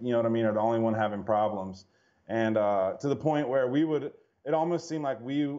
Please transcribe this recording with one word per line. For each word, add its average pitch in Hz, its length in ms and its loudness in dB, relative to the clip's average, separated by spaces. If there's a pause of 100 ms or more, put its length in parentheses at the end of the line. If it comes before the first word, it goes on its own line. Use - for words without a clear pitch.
you 123 100 -2
know 117 60 2
what 117 80 2
I 113 40 2
mean, 113 160 2
or 107 80 2
the 107 60 0
only 113 200 2
one 113 140 2
having 104 300 -2
problems. 104 600 -2 (420)
And, 110 300 0
uh, 101 420 2
to 143 80 -4
the 139 80 0
point 147 320 0
where 131 220 2
we 151 160 2
would, 147 260 -2 (320)
it 147 100 -2
almost 165 360 0
seemed 151 160 -4
like 131 160 -4
we, 143 240 -2 (140)